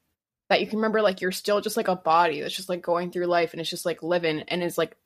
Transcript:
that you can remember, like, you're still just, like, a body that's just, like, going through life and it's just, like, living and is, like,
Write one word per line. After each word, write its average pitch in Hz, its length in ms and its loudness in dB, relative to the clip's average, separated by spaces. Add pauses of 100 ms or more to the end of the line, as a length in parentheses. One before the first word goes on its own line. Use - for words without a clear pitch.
(500)
that 175 120 4
you 196 60 -2
can 208 100 -4
remember, 220 240 2
like, 196 180 2
you're 185 140 -2
still 208 260 0
just, 208 160 -4
like, 214 140 -2
a 185 80 2
body 165 420 4
that's - 160 -6
just, 185 140 -10
like, 175 120 -4
going 175 300 -2
through 175 140 -2
life 170 260 2
and 160 80 -10
it's 160 100 -6
just, - 160 -6
like, 165 160 -4
living 165 460 0
and 175 160 -2
is, 170 140 -4
like, 160 180 0 (100)